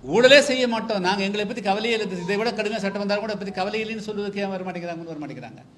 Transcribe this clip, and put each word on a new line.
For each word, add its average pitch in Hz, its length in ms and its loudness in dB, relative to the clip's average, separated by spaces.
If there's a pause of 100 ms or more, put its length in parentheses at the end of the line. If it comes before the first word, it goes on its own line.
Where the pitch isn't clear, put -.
ஊழலே 254 380 8
செய்ய 254 280 2
மாட்டோம், 220 320 -2
நாங்க 196 240 0
எங்களை 208 220 -2
பத்தி 226 160 -8
கவலையே 214 340 0
இல்லை, 190 280 -4
இதை 196 120 0
விட 226 140 0
கடுமையா 220 280 -4
சட்டம் 196 260 -4
வந்தாலும் 208 200 0
கூட 214 100 -4
அதை 202 80 -8
பத்தி 196 180 -6
கவலை 208 240 -2
இல்லைன்னு 214 240 -8
சொல்வதற்கு 202 320 -6
ஏன் 196 80 -2
வர 185 160 -6
மாட்டேங்கிறாங்க, 175 360 -8
முன் 165 120 -12
வர 151 100 -10
மாட்டேங்கிறாங்க? 123 400 -14 (160)